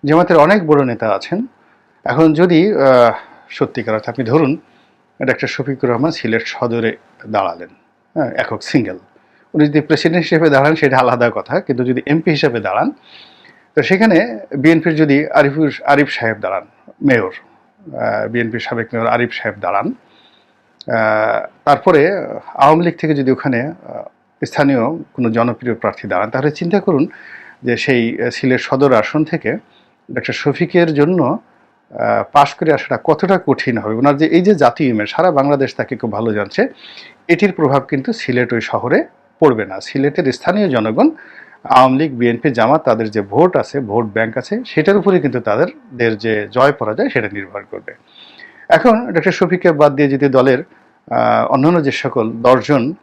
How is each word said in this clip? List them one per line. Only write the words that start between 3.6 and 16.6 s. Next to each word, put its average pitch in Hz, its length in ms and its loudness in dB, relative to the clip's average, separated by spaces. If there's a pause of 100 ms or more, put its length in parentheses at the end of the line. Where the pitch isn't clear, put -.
অর্থে 110 160 -8
আপনি 127 140 -6
ধরুন, 143 320 0 (720)
ডক্টর 131 200 -2
শফিকুর 131 420 -4
রহমান 131 220 0
সিলেট 113 340 -4
সদরে 113 520 -4 (300)
দাঁড়ালেন, 90 420 -4 (460)
হ্যাঁ, 151 160 -4 (100)
একক 107 220 -8
সিঙ্গেল, 95 340 -2 (560)
উনি 151 140 4
যদি 147 140 0
প্রেসিডেন্ট 160 440 0
হিসেবে 165 240 2
দাঁড়ান 143 260 4
সেটা 135 220 2
আলাদা 120 380 2
কথা, 123 240 -4
কিন্তু 127 240 -4
যদি 123 220 -2
এমপি 160 260 0
হিসেবে 135 280 0
দাঁড়ান, 107 320 -2 (840)
তো 151 60 2
সেখানে 202 580 2 (180)
বিএনপির 160 380 2
যদি 147 320 2
আরিফুর, 147 440 0 (140)
আরিফ 143 240 2
সাহেব 113 300 -4
দাঁড়ান, 95 260 -6 (420)